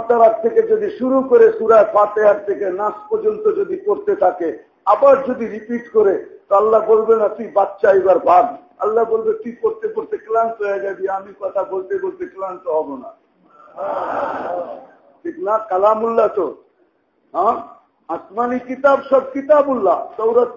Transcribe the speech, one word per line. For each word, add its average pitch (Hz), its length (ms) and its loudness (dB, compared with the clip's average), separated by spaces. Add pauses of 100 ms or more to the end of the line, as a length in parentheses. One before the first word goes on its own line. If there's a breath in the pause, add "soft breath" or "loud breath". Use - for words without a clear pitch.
তারার 233 340 4
থেকে 226 200 2
যদি 208 280 -2
শুরু 262 320 0
করে 233 360 6
সূরা 220 340 6
ফাতিহার 208 520 2
থেকে 196 260 -4
নাস 202 220 -4 (180)
পর্যন্ত 427 460 0
যদি 392 200 -4
করতে 202 400 -2
থাকে, 180 420 0 (260)
আবার 269 400 4
যদি 240 220 -6
রিপিট 220 460 -10
করে, 196 560 0
তো 196 80 4
আল্লাহ 214 300 2
বলবে 220 300 4
না, 214 120 2
"তুই 220 180 -8
বাচ্চা, 196 460 0
এবার 185 260 4
ভাগ।" 175 380 4 (220)
আল্লাহ 220 260 0
বলবে, 220 280 -2
"তুই 233 300 -12
পড়তে - 260 -4
পড়তে - 280 -8
ক্লান্ত 226 460 -4
হয়ে 196 180 -4
যাবি, 190 280 -6
আমি 196 320 -8
কথা 190 240 -4
বলতে 185 340 -6
বলতে 180 280 -8
ক্লান্ত 185 420 -12
হব 147 280 -4
না।" 120 160 -18 (2000)
ঠিক 165 160 -10
না? 202 200 -2
কালামুল্লাহ 220 720 0
তো। 143 260 -4 (760)
হ্যাঁ, 190 300 -2 (460)
আসমানি 233 500 -6
কিতাব 262 420 0 (100)
সব 262 120 4 (100)
কিতাবুল্লাহ, 269 840 2
তাওরাত 226 400 2